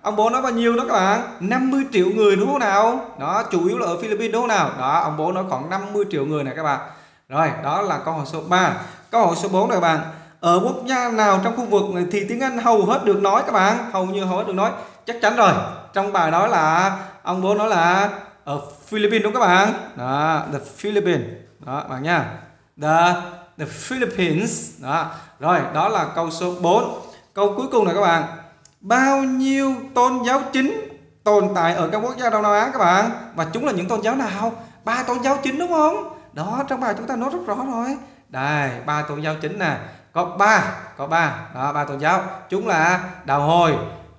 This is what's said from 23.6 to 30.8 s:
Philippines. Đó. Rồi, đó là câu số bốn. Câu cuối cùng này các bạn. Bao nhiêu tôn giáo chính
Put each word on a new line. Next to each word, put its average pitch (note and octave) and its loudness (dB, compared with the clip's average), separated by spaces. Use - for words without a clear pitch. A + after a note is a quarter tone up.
Philippines. G3+ -2
Đó. D3 -2
Rồi, E3 2
đó F3 2
là F#3 0
câu E3 -2
số F3+ -4
bốn. F#3 2
Câu G3+ 2
cuối C4 -4
cùng A3 4
này E3+ 0
các G3+ 2
bạn. E3 4
Bao C4 2
nhiêu C4+ 0
tôn B3+ 2
giáo C4 2
chính D#4+ -2